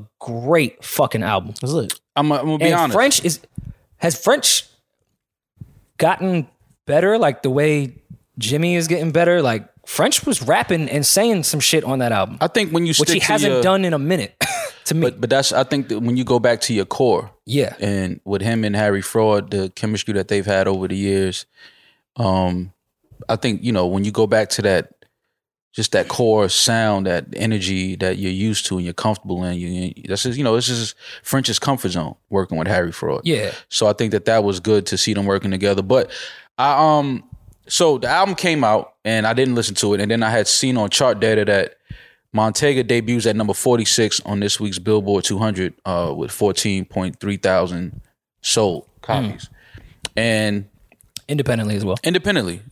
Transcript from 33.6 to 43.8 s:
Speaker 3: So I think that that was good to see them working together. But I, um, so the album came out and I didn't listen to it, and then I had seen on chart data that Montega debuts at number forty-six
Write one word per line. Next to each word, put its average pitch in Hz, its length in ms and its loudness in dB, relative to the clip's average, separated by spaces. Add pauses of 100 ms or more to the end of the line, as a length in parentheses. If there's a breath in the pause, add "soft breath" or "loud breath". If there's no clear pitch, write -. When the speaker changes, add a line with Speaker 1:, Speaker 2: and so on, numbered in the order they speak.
Speaker 3:
So - 180 2
I 104 60 4
think 110 180 0
that 101 140 0
that 113 180 4
was 98 160 0
good 104 280 2
to 95 100 -4
see 107 160 0
them 101 120 -2
working 98 240 0
together. 95 320 0
But 123 300 2 (460 loud breath)
I, 147 420 4
um, 139 240 -2 (460)
so 156 300 4
the 120 100 -2
album 180 260 2
came 156 300 0
out 107 300 2 (100)
and 110 200 2
I 113 60 2
didn't 127 240 2
listen 104 200 -2
to 104 180 2
it, 98 80 0
and 104 100 0
then 117 120 2
I 110 60 2
had 110 200 2
seen 131 260 0
on 104 140 0
chart 110 320 2
data 110 240 2
that 101 300 0 (600 loud breath)
Montega 120 500 2
debuts 117 400 0
at 107 120 2
number 107 160 0
forty-six 113 720 2